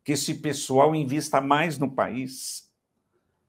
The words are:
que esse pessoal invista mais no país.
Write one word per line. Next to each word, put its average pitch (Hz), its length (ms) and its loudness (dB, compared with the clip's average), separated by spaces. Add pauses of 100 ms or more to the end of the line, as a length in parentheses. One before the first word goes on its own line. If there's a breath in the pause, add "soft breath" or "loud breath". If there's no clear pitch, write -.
que 147 100 -2
esse 156 220 -2
pessoal 139 600 2
invista 143 440 0
mais 143 380 2
no 135 120 -2
país. 123 800 -6 (800)